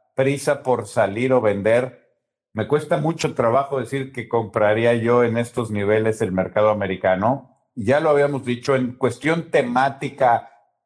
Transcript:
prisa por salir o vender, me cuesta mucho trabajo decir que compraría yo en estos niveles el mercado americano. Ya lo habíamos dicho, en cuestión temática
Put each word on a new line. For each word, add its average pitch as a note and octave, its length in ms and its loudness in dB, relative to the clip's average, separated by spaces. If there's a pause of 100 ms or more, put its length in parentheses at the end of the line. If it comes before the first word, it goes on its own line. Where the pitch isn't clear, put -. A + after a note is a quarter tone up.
(160)
prisa C#3 480 0
por A#2 220 0
salir A2+ 460 0
o B2+ 80 4
vender, A2 600 0 (520)
me G#2+ 140 -4
cuesta D3+ 300 0
mucho D#3+ 380 -4
trabajo C3 440 0
decir C3 340 -6
que A#2+ 160 -12
compraría A2+ 680 2
yo A#2+ 280 2
en A#2 160 0
estos A#2 320 -4
niveles G#2+ 500 0
el G2+ 120 -2
mercado F#2+ 380 2
americano. G2+ 840 -2 (200)
Ya B2 240 0
lo D#3+ 100 0
habíamos C#3+ 340 2
dicho, B2 300 -2
en B2+ 220 -2
cuestión D#3 560 -2
temática C3 960 0 (360)